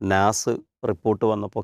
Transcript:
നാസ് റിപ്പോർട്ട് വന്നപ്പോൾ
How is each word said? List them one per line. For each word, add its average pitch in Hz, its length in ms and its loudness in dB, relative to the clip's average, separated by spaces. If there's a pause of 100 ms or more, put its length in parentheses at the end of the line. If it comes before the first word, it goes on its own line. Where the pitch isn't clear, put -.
നാസ് 98 520 2 (360)
റിപ്പോർട്ട് 107 360 0
വന്നപ്പോൾ 104 380 -2